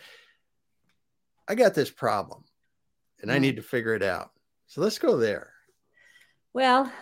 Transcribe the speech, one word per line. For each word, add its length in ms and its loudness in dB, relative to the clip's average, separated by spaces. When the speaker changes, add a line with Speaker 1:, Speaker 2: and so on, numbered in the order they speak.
Speaker 1:
"I 80 -2
got 180 4
this 160 0
problem, 540 -4
and 100 -6
I 60 2
Speaker 2:
Mm. 40 2
Speaker 1:
need 140 2
to 60 -12
figure 340 -4
it 80 -2
out." 280 -4
So 140 -8
let's 180 -2
go 180 2
there. 360 -2
Speaker 2:
Well, 400 2